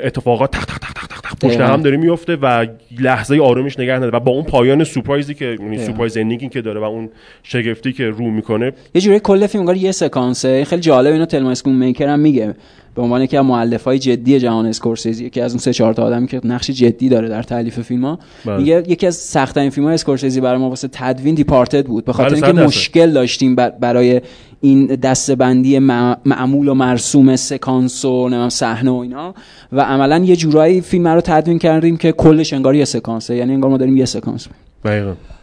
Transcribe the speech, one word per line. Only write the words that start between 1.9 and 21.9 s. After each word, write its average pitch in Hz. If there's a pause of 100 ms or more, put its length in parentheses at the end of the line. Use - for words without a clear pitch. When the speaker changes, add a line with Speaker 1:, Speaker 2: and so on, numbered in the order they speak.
Speaker 1:
میفته 170
و 123 (340)
لحظهٔ 131
آرومش 135
نگه 127
نداره 123
و -
با 127
اون 139
پایان 139
سورپرایزی 143
که، 139
یعنی 117 (100)
Speaker 2:
دقیقاً. 110
Speaker 1:
سورپرایز 113
اندینگی 117
که 123
داره 107
و 107
اون 110 (340)
شگفتی 117
که 123
رو 110
می‌کنه. 110 (240)
Speaker 2:
یه 180
جوری 202
کل 202
فیلم 202
انگار 180
یه 190
سکانسه. 131
خیلی 175
جالب، 147
اینو 160
تلما 135
اسکون 131
میکر 127
هم 147
میگه 127 (400)
به 123
عنوان 123
یکی 135
از 135
مؤلفه‌های 120
جدی 131
جهان 113
اسکورسیزی، 113
یکی 127
از 120
اون 120
سه 123
چهار 113
تا 117
آدمی 120
که 131
نقش 120
جدی 127
داره 113
در 110
تألیف 120
فیلم‌ها. 123 (260)
Speaker 1:
بله. 104
Speaker 2:
میگه 160
یکی 180
از 175
سخت‌ترین 139
فیلم‌های 147
اسکورسیزی 135
برای 127
ما 131
واسه 127
تدوین 131
دیپارتد 147
بود، 117